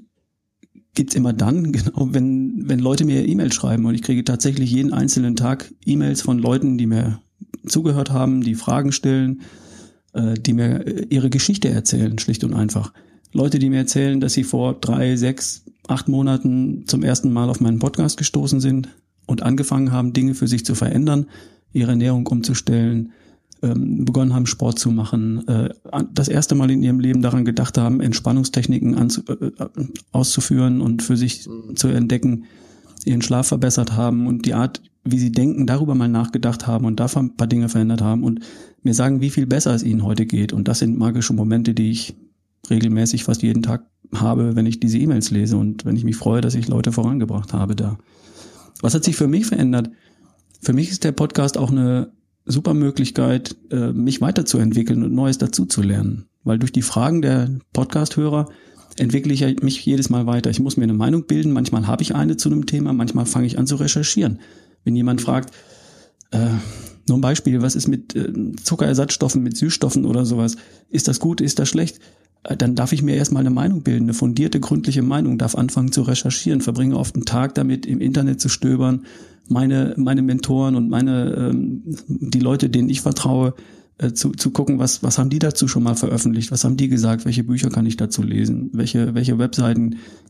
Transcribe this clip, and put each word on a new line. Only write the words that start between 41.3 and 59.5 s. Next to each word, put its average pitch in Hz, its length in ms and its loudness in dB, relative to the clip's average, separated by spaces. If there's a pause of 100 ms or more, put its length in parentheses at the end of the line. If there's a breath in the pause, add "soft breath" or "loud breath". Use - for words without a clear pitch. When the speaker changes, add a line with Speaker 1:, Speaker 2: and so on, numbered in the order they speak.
Speaker 1:
Momente, 113 400 0
die 110 180 0
ich - 240 -8 (540)
regelmäßig 113 540 2
fast - 180 -2
jeden 113 220 2
Tag 117 220 -2 (280)
habe, 117 420 0
wenn 113 100 2
ich 113 140 -2
diese 113 180 2
E-Mails 135 340 2
lese 107 240 2
und 104 300 -2
wenn 113 100 0
ich 120 80 -2
mich 113 140 -2
freue, 113 240 0
dass 120 140 0
ich 117 120 -2
Leute 117 240 0
vorangebracht 113 640 -2
habe 104 220 -2
da. 104 220 -4 (840 loud breath)
Was 117 120 0
hat 156 100 0
sich 165 120 2
für 147 120 2
mich 180 180 2
verändert? 123 460 0 (680 loud breath)
Für - 120 0
mich 160 180 0
ist 185 120 -4
der 139 100 0
Podcast 147 440 0
auch 131 140 0
eine 127 400 2 (360)
super 151 280 0
Möglichkeit, 131 800 0 (160)
äh, 120 200 -2
mich 131 300 0
weiterzuentwickeln 117 800 2
und 123 100 0
Neues 131 260 0
dazuzulernen. 104 880 -2 (180)
Weil 110 160 0
durch 127 120 0
die 127 120 0
Fragen 151 400 0
der 131 260 0 (240)
Podcast-Hörer 151 760 0 (480 loud breath)
entwickle 135 360 0
ich 135 60 0
ja 135 100 2 (140)